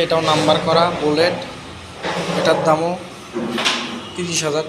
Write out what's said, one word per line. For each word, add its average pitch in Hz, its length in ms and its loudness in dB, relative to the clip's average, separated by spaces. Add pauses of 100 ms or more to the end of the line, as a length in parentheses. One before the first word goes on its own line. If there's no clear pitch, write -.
এটাও 165 180 2
নাম্বার 156 380 4
করা 170 260 4 (160)
বুলেট, 156 360 4 (1000)
এটার 170 280 4
দামও 160 260 2 (1300)
তিরিশ 170 280 -4
হাজার 156 240 -2